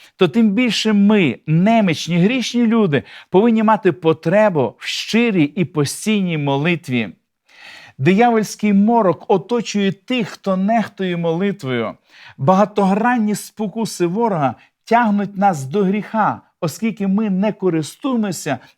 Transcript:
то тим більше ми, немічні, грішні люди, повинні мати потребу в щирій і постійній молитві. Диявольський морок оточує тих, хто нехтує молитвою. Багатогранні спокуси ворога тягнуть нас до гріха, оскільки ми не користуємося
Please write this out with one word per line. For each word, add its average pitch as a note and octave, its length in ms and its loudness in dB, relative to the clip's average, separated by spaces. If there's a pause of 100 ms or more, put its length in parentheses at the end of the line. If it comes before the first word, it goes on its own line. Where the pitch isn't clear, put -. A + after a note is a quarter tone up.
(160)
то F#3 120 2
тим A3+ 220 2
більше A3 420 0
ми, G3+ 540 4
немічні, F3 720 2
грішні A#3+ 480 0
люди, G#3 360 2 (280)
повинні A3 320 4
мати G#3 300 2
потребу E3 840 0
в - 80 -14
щирій G#3+ 580 0
і E3 200 -2
постійній E3+ 720 -2
молитві. C#3 720 -2 (920)
Диявольський G#3 720 2
морок G3+ 560 2
оточує G3+ 640 -2
тих, A#3+ 360 -6
хто - 280 -6
нехтує F#3+ 600 -2
молитвою. E3 760 -4 (460)
Багатогранні G#3 960 2
спокуси G#3+ 720 -6
ворога E3+ 480 -2 (300)
тягнуть G3+ 520 0
нас F#3 280 0
до F3+ 200 -2
гріха, F#3+ 560 -2 (200)
оскільки G3+ 460 -4
ми G3+ 240 0
не F#3+ 220 0
користуємося F#3 1080 -4 (200)